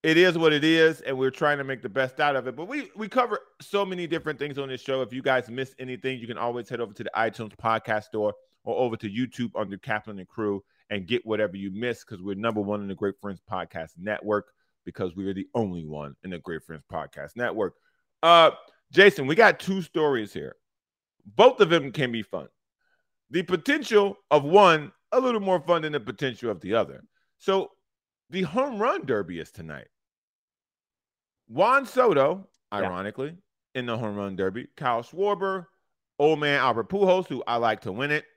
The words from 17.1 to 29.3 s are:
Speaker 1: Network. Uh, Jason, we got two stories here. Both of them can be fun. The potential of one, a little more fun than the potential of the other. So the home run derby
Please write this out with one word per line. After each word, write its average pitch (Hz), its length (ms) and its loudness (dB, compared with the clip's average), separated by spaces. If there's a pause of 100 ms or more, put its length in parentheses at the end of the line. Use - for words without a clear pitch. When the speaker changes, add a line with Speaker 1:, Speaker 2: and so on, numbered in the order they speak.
Speaker 1:
Network. 104 380 -4 (460)
Uh, 165 300 8 (400)
Jason, 165 340 6
we 151 100 0
got 208 240 6
two 190 220 -4
stories 143 520 -2
here. 73 240 -12 (680)
Both 214 360 6
of 175 80 6
them 143 240 2
can 123 180 -2
be 113 120 -6
fun. 85 260 -10 (800)
The 175 140 -2
potential 202 720 2 (140)
of 147 120 6
one, 165 480 8 (220)
a 254 60 4
little 240 220 0
more 185 200 0
fun 165 220 2
than 151 100 -6
the 143 60 -2
potential 120 520 -6
of 87 100 -6
the 90 140 -4
other. 76 280 -2 (340)
So 190 340 -2 (580)
the 185 140 -4
home 226 360 -4
run 254 260 -2
derby 92 340 -4